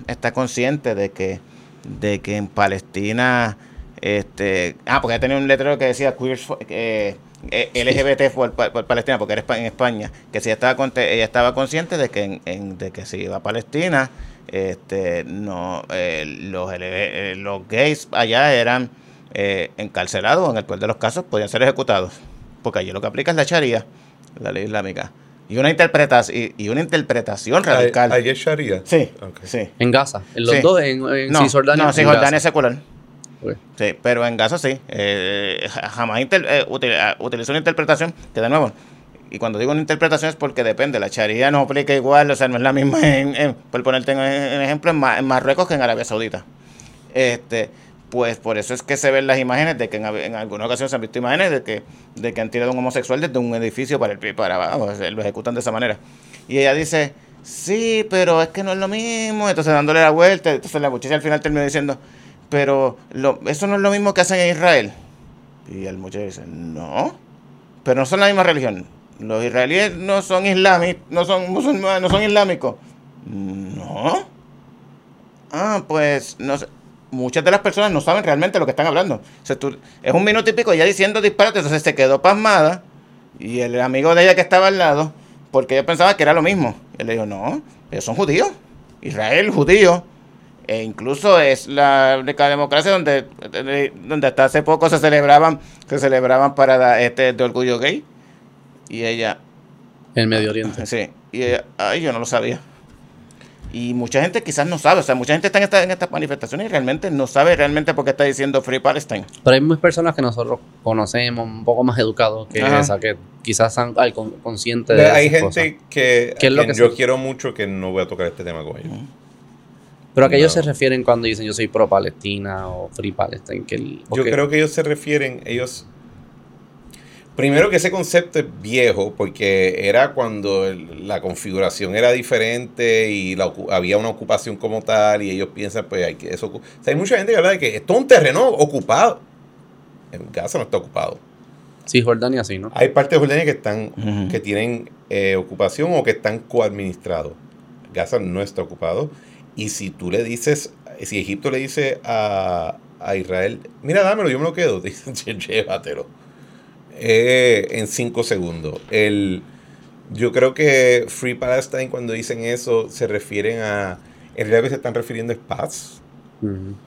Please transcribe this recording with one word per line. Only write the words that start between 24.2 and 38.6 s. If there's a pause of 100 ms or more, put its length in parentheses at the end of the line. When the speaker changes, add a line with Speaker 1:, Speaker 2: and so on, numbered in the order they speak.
Speaker 1:
la
ley
islámica. (380)
Y
una
interpreta-, (100)
y,
y
una
interpretación
Speaker 2:
¿Hay,
Speaker 1:
radical.
Speaker 2:
hay
sharia?
Speaker 1:
Sí, (100)
Speaker 2:
Ok.
Speaker 1:
sí. (100)
Speaker 3:
¿En
Gaza? (120)
¿En
los
Speaker 1:
Sí.
Speaker 3:
dos?
¿En,
en
Speaker 1:
No,
Speaker 3:
Cisjordania?
Speaker 1:
no,
Speaker 3:
¿En
Speaker 1:
Cisjordania
Speaker 3:
Gaza?
Speaker 1:
es
secular. (680)
Speaker 3:
Ok. (240)
Speaker 1:
Sí,
pero
en
Gaza
sí.
Eh,
ja-,
jamás
inter-,
eh,
util-,
ah,
utilizó
una
interpretación (200)
que,
de
nuevo, (580)